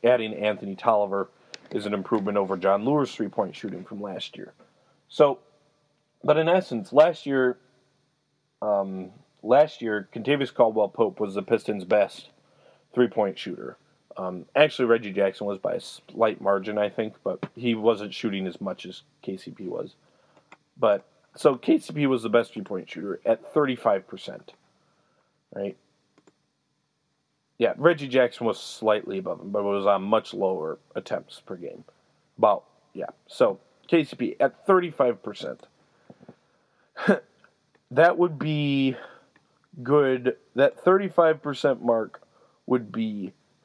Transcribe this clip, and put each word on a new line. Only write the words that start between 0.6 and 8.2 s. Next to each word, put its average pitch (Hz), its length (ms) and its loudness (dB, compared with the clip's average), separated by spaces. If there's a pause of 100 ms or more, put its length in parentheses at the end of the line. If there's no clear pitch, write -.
Tolliver 98 540 0 (420)
is 104 160 -6
an 104 80 -2
improvement 101 420 -2
over 98 200 0
Jon 98 280 2
Lewer's 139 300 0
three-point 104 400 -4
shooting 95 300 -12
from 101 180 -14
last 95 340 -12
year. - 160 -18 (560)
So, 143 300 4 (840)
but 151 120 4
in 160 120 2
essence, 165 440 0
last 156 320 6
year, 131 340 2 (1000)